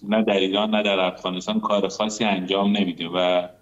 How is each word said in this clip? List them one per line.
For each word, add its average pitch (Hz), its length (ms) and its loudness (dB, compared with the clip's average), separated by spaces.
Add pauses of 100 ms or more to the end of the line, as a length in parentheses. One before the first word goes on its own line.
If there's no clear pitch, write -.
نه 107 200 2
در 101 160 2
ایران 101 360 0
نه 107 80 0
در 98 160 2
افغانستان 92 600 -2
کار 101 280 0
خاصی 107 360 -4
انجام 98 540 2
نمیدیم 87 360 -2
و 90 340 2 (140)